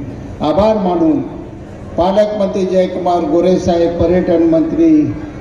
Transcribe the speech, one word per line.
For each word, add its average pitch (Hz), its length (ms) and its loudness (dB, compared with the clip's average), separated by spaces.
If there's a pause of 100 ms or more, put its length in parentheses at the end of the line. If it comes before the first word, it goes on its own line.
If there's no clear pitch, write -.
(420)
आभार 202 360 2
मानून 170 440 0 (760)
पालकमंत्री 202 680 0
जयकुमार 180 540 0
गोरे 170 380 2
साहेब, 170 460 0
पर्यटन 170 400 2
मंत्री 156 680 2 (280)